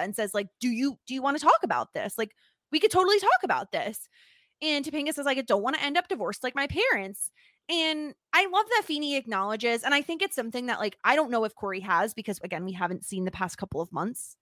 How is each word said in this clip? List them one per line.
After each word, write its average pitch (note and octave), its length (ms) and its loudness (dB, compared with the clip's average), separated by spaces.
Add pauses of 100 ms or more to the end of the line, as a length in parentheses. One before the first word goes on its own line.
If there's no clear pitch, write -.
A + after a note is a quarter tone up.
and G3 100 -4
says, G#3 200 -2
like, G3+ 160 -2 (100)
"Do B3 100 0
you, B3 380 -2
do B3+ 60 -8
you C4 80 -4
wanna C#4 180 0
talk G4 240 6
about B2 300 -2
this? - 240 -4
Like, A3 180 -4 (360)
we D#4 100 2
could G#4+ 100 6
totally F#4+ 280 6
talk G4 240 4
about D#3+ 280 0
this." F#3+ 380 -6 (520)
And D4 240 0
Topanga D4+ 280 -2
says, C#4+ 120 -4
like, C4+ 120 2
"I C4+ 40 -2
don't G#3 200 2
wanna B3 180 -2
end C#4+ 180 0
up F4 100 0
divorced G#3 360 -4
like B3+ 120 -4
my C#4 120 0
parents." B3+ 640 -2 (380)
And D#4 460 -2 (180)
I F4+ 140 6
love F#4+ 220 2
that A4+ 160 2
Feeney D4 320 -2
acknowledges, A3 680 -2
and C#4 100 2
I C#4+ 80 4
think E4 200 -4
it's G4 140 -2
something B3 320 -4
that, A3+ 120 -2
like, G#3 240 -4
I B3 120 6
don't D4 160 2
know A3+ 140 2
if G#3+ 100 -6
Cory F#3+ 260 -6
has F#3+ 320 2
because, G#3 300 -6
again, F3+ 220 -6
we F#3+ 60 -6
haven't F3+ 340 -4
seen F#3 200 -4
the F3+ 60 -4
past - 260 -6
couple E3 240 -6
of E3+ 100 -6
months, G3 500 -6